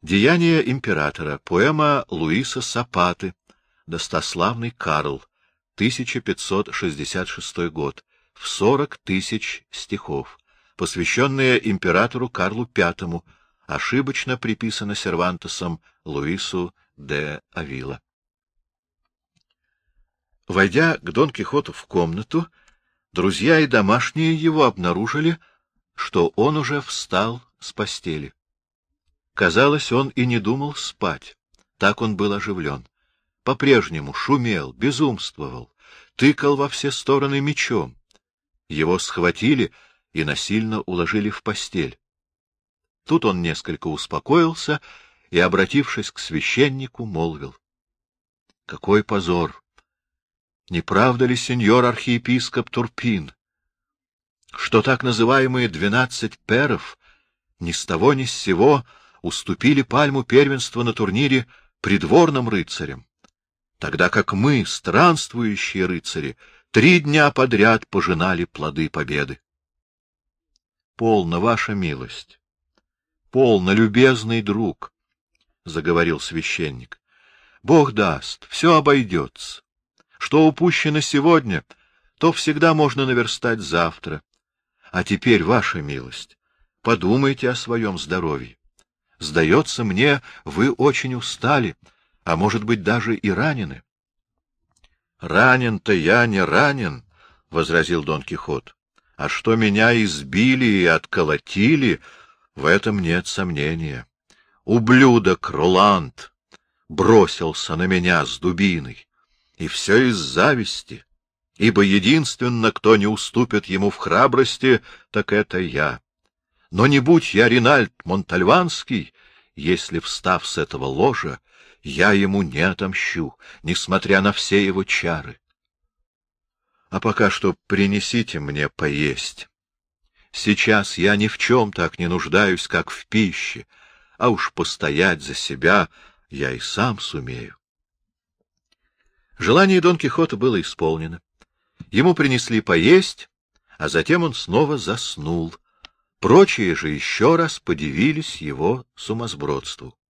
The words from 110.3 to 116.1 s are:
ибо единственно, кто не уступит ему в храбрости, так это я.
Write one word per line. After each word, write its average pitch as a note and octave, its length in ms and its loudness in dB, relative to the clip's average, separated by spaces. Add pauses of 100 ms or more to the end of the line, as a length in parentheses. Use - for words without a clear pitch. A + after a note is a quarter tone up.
ибо G2+ 260 2
единственно, A#2 880 2
кто A2 240 6
не G#2 120 2
уступит G#2+ 580 -2
ему F#2+ 240 0
в - 80 -8
храбрости, B2+ 840 2 (260)
так - 240 -4
это G2+ 240 -2
я. D2 420 -4 (720)